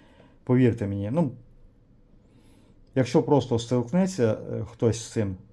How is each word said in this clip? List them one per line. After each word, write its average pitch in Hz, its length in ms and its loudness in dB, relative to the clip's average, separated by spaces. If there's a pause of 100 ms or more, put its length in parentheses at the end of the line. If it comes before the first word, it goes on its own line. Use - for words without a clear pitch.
(440)
повірте 123 420 2
мені, 101 260 -4
ну, 151 180 0 (1600)
якщо 135 280 2
просто 135 360 2
стикнеться, 127 800 0 (140)
е, 113 200 -8
хтось 113 280 0
з - 120 -14
цим, 98 240 -4 (160)